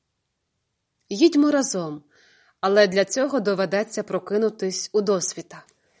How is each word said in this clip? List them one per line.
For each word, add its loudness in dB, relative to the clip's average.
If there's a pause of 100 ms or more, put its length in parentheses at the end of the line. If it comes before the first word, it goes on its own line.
(1080)
«Їдьмо 4
разом, -2 (580)
але 4
для 2
цього -2
доведеться -2
прокинутись -4
у 2
Досвіта». -4 (360)